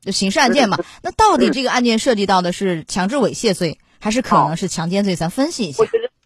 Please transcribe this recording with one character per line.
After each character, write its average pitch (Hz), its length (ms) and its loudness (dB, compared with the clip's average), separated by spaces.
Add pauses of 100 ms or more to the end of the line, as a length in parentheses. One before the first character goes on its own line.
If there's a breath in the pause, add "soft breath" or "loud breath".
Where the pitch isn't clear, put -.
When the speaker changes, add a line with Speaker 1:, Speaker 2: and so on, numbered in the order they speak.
Speaker 1:
就 196 80 -6
刑 190 200 -2
事 320 80 0
案 269 140 4
件 240 160 4
嘛。 180 100 -2
Speaker 2:
嗯。 - 60 -8 (180 loud breath)
Speaker 1:
那 370 80 -6
到 415 260 4
底 240 120 4
这 262 140 -2
个 247 80 -2
案 247 120 2
件 226 160 2
涉 247 160 2
及 202 100 0
到 190 160 4
的 180 120 -2
是 180 320 -4
强 190 240 -4
制 277 80 -2
猥 190 180 0
亵 220 180 0
罪， 165 260 -4 (200)
还 214 100 -4
是 226 120 0
可 - 160 0
能 151 180 2
是 180 140 -4
强 165 200 -6
奸 196 140 0
罪？ 196 100 0
Speaker 2:
哦。 - 40 -2
Speaker 1:
咱 165 120 -2
分 269 220 -2
析 240 140 -6
一 147 80 -8
下。 220 100 0
Speaker 2:
我 - 20 4
觉 - 120 -2
得， 453 120 -6 (160)